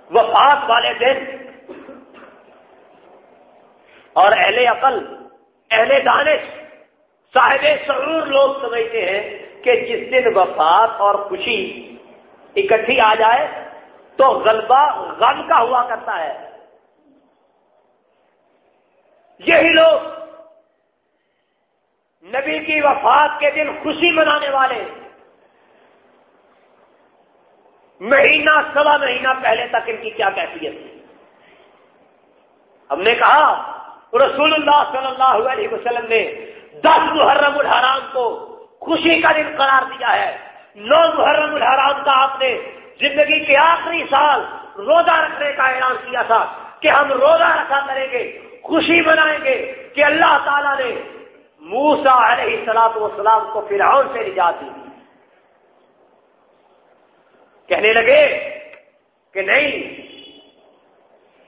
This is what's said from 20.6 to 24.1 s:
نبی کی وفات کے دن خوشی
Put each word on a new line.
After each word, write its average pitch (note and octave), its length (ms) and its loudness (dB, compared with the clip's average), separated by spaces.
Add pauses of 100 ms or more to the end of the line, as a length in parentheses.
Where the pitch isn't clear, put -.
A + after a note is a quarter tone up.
نبی C#4 340 -6
کی D#4 220 -4
وفات C#4+ 600 2
کے D4 100 0
دن D4+ 200 -4 (120)
خوشی E4+ 300 0